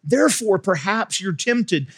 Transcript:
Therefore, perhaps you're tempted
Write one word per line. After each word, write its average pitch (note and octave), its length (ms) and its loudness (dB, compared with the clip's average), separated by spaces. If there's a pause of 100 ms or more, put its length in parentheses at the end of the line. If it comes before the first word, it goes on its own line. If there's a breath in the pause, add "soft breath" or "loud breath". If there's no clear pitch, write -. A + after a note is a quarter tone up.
Therefore, A3 560 2
perhaps F#3+ 640 -2
you're F#3+ 100 -4
tempted F#3 560 0 (100)